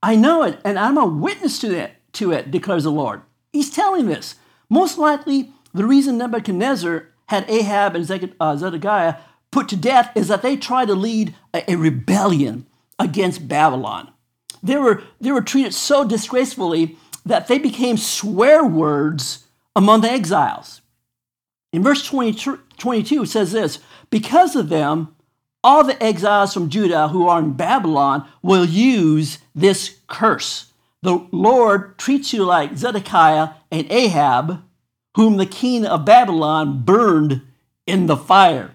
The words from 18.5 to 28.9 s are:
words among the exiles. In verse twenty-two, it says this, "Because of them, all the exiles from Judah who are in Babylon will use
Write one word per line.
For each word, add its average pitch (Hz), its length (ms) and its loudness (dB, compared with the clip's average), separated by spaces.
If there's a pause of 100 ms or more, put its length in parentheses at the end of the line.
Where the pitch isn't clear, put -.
words 151 840 -2 (300)
among 214 260 4
the 226 100 0
exiles. 180 680 -2 (920)
In 170 120 0
verse 277 220 2
twenty-two, 240 1160 -4
it 165 60 -6
says 202 220 -2
this, 202 280 -4 (300)
"Because 294 460 2
of 190 140 -2
them, 156 400 -2 (540)
all 285 200 6
the 262 180 -2
exiles 202 520 0
from 170 160 -4
Judah 165 400 0
who 175 180 0
are 175 120 4
in 156 140 -2
Babylon 151 720 0 (160)
will 180 240 2
use 170 720 2 (160)